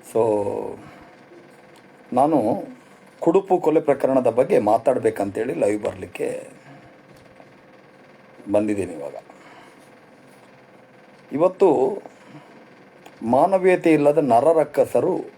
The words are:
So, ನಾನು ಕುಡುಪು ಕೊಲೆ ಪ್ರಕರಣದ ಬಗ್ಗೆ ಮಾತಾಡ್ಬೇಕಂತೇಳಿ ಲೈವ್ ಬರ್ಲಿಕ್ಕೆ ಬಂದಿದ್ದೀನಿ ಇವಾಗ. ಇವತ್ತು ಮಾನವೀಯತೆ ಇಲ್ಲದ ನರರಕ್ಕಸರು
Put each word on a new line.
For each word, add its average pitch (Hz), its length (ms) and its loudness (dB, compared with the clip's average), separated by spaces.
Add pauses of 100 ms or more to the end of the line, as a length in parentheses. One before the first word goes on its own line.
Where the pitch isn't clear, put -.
(140)
So, 113 100 2 (1900)
ನಾನು 131 500 0 (560)
ಕುಡುಪು 185 400 2
ಕೊಲೆ 156 220 2
ಪ್ರಕರಣದ 135 460 0
ಬಗ್ಗೆ 120 320 2
ಮಾತಾಡ್ಬೇಕಂತೇಳಿ 113 960 0
ಲೈವ್ 107 280 -2
ಬರ್ಲಿಕ್ಕೆ - 680 -8 (2000)
ಬಂದಿದ್ದೀನಿ 101 400 -2
ಇವಾಗ. 71 220 -12 (2250)
ಇವತ್ತು 165 680 2 (1200)
ಮಾನವೀಯತೆ 175 720 2
ಇಲ್ಲದ 147 260 4
ನರರಕ್ಕಸರು 139 1000 2 (200)